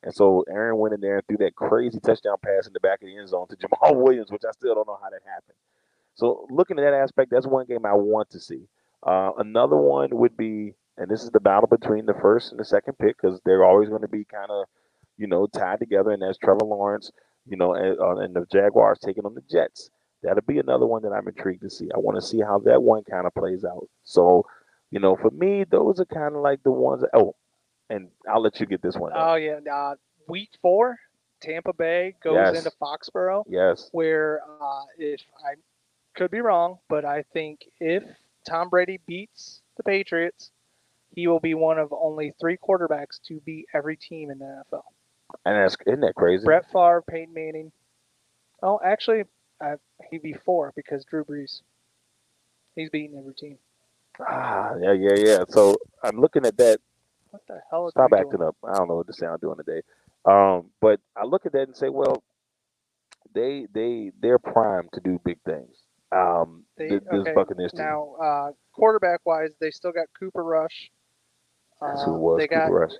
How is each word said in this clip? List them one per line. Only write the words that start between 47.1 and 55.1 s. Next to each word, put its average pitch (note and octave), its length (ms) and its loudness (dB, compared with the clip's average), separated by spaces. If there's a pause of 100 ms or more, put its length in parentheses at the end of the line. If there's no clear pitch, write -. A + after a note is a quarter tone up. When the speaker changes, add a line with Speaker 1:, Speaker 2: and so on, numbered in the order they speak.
Speaker 2:
Manning. D#3 380 -12 (880)
Oh, G3+ 220 0
actually, G#3+ 400 0 (380)
uh, D3 160 -8 (320)
he'd D#3+ 140 -12
be D#3 100 -12
four D#3 420 -2
because C#3+ 300 -10
Drew D#3 180 -6
Brees, D3 380 -14 (1120)
he's D#3+ 140 -12
beaten D3+ 280 -10
every C3+ 160 -18
team. C#3+ 240 -20 (600)
Speaker 1:
Ah, G2 600 -6
yeah, G2 120 2
yeah, G2 220 4